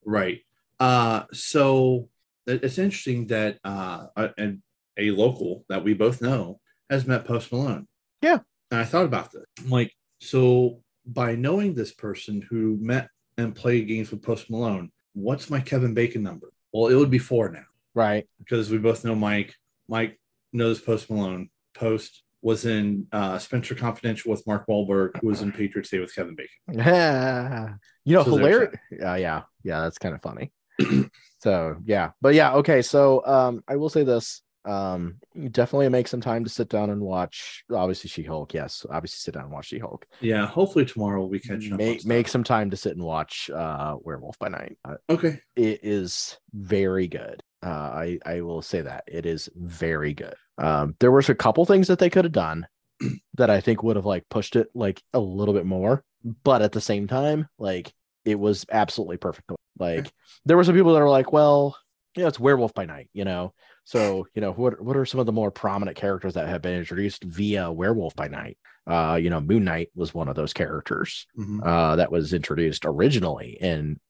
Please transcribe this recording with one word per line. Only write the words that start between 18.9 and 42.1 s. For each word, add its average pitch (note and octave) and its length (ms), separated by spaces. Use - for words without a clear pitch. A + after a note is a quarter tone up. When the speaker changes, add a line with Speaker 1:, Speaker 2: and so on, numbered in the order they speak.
Speaker 1:
know A2+ 80
Mike. G#2 400
Mike A2+ 320
knows A2+ 280
Post A2 300
Malone. F#2+ 400
Post - 480
was A2+ 240
in, G#2 480
uh, G2 260
Spencer B2 360
Confidential A2+ 560
with - 160
Mark G#2 220
Wahlberg, G2 520
who A2+ 60
was G#2 160
in G2+ 100
Patriots G2+ 380
Day F#2+ 80
with F2+ 160
Kevin F2 200
Bacon. D2 140
Speaker 2:
<laughs> B2+ 1120
You D#3 100
know, D#3+ 100
Speaker 1:
So A#2 140
there's D#3+ 180
Speaker 2:
hilar-, A#3+ 160
Speaker 1:
that. F2+ 200
Speaker 2:
uh, F2+ 40
yeah, D#2+ 260
yeah, D#2 180
that's E2 160
kinda D#2+ 240
funny. - 300
<clears throat> C2+ 320
So, E2 440
yeah. G2 260
But C#3 120
yeah, C#3+ 200
okay, C#3+ 260
so, C#3 460
um, B2+ 420
I C#3 80
will D3+ 140
say D3+ 140
this. A#2+ 360
Um, F#2+ 520
you D3 140
definitely C3 420
make B2 180
some A#2+ 120
time A#2 240
to A2+ 60
sit - 180
down G#2 220
and G#2 100
watch, F#2 720
obviously, F#2 360
She-Hulk. D#2 460
Yes, - 340
obviously, D#2 300
sit - 160
down C#2+ 100
and C#2+ 80
watch D2 140
She-Hulk. - 400
Speaker 1:
Yeah, G#2+ 260
hopefully E3+ 400
tomorrow G2+ 340
we'll F#2+ 100
be G2 80
catching G#2+ 340
up G2+ 80
on G#2+ 60
Speaker 2:
Make, A2+ 140
Speaker 1:
stuff. G#2 80
Speaker 2:
make A#2 200